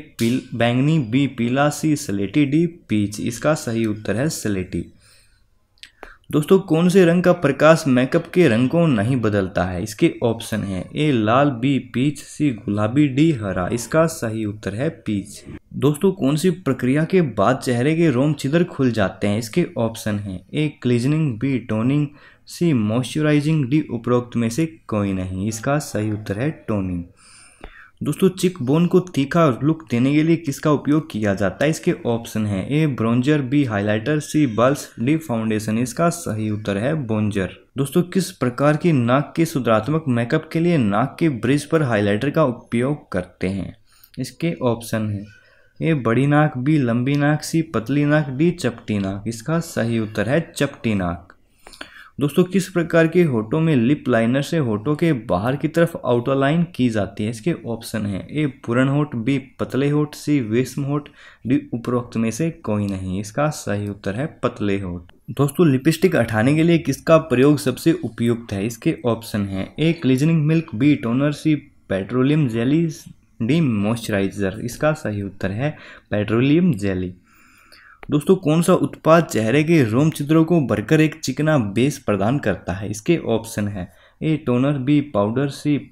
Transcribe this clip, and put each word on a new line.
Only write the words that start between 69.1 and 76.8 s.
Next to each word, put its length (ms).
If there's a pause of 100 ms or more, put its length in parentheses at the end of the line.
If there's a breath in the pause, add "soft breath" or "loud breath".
हैं, 220 (120)
ए 140
क्लीजनिंग 520
मिल्क, 300
बी 200
टोनर, 360
सी 240 (340)
पेट्रोलियम 580
जेली, 400 (540)
डी 200
मॉइस्चराइजर। 1040
इसका 300
सही 280
उत्तर 300
है 240 (360 loud breath)
पेट्रोलियम 640
जेली। 400 (960 soft breath)